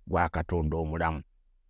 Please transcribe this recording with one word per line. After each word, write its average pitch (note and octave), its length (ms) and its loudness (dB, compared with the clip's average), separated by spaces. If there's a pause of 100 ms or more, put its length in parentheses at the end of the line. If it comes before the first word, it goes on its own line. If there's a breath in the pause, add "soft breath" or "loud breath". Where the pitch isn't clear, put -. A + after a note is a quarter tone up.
gwa E2+ 220 2
Katonda D#2+ 480 0
omulamu. D#2+ 440 0 (480)